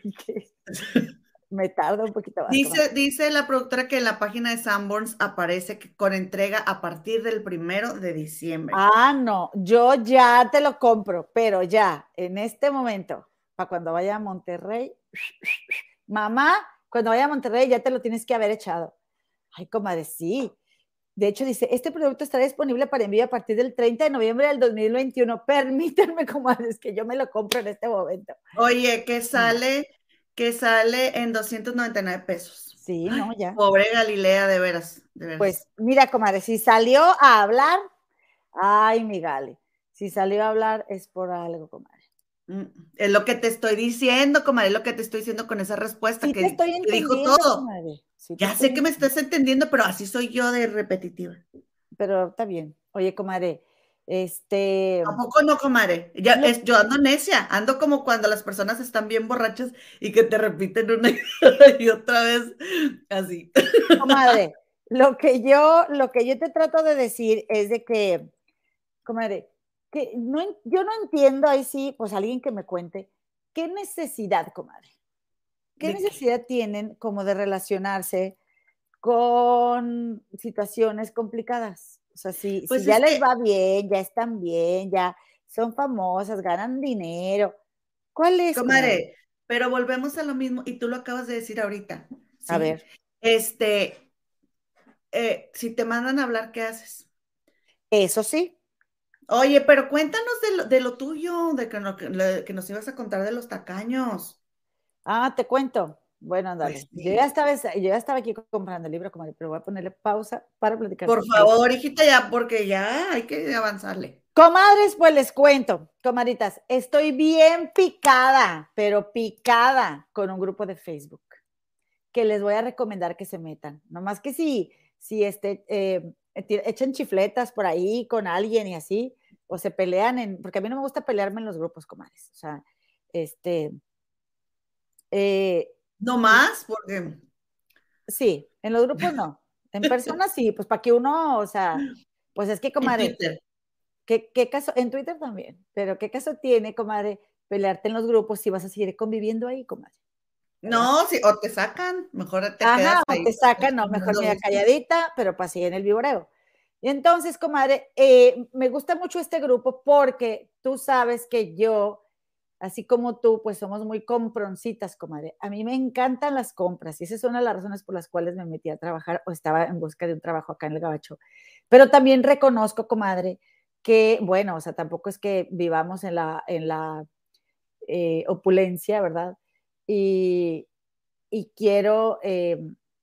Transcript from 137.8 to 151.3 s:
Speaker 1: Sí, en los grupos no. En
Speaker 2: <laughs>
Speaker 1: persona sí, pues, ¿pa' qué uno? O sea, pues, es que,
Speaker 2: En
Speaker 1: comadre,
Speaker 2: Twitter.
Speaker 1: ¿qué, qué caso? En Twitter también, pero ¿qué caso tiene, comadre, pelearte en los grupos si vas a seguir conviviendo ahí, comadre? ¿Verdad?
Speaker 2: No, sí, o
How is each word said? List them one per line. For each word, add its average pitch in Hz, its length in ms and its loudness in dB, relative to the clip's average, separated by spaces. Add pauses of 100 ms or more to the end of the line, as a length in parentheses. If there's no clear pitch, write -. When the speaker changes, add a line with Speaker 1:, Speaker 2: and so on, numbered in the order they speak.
Speaker 1:
Sí, 175 420 -2 (120)
en 220 120 -6
los 233 100 4
grupos 294 300 -2
no. 170 280 -8 (300)
En 202 100 -8
Speaker 2:
<laughs> 277 360 -2
Speaker 1:
persona 381 100 -2
sí, 233 240 -2
pues, - 160 -8
¿pa' 214 140 -2
qué 240 100 0
uno? 277 480 2
O 208 80 -4
sea, 180 300 -2 (560)
pues, 202 160 -4
es 214 100 -4
que, 269 80 -6
Speaker 2:
En 262 60 -8
Speaker 1:
comadre, 247 360 0
Speaker 2:
Twitter. 160 320 -8 (640)
Speaker 1:
¿qué, 220 280 -2
qué 247 160 0
caso? 285 260 -6
En 247 160 0
Twitter 277 280 -8
también, 233 440 -14 (100)
pero 190 240 -4
¿qué 208 140 -8
caso 269 240 -8
tiene, 220 400 0
comadre, 208 440 -6 (280)
pelearte 196 400 -2
en 220 60 -4
los 226 140 -4
grupos 220 340 0
si 214 80 -4
vas 185 160 -6
a 190 40 -14
seguir 196 260 -6
conviviendo 220 520 -6
ahí, 254 180 -10
comadre? - 300 -18 (640)
¿Verdad? 233 180 0
Speaker 2:
No, 277 280 2
sí, 320 160 0
o 208 160 4